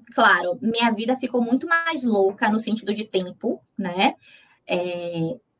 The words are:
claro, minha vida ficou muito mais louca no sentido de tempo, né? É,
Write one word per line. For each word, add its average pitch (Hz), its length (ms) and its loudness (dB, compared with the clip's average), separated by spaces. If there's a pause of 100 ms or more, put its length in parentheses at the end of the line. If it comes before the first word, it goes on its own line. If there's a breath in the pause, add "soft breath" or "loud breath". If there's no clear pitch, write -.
(140)
claro, 180 480 4
minha 233 300 2
vida 226 260 -2
ficou 247 240 -2
muito 247 260 0
mais 330 360 0
louca 202 460 2
no 220 100 2
sentido 220 340 -2
de 214 100 -4
tempo, - 580 -4 (160)
né? 190 380 0 (520 soft breath)
É, 175 680 -4 (220)